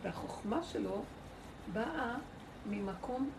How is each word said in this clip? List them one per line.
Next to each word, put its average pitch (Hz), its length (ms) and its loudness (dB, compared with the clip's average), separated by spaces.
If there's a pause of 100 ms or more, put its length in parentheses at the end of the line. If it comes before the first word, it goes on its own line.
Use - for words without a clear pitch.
והחוכמה 208 640 2
שלו 196 380 2 (720)
באה 247 420 2 (500)
ממקום 208 720 2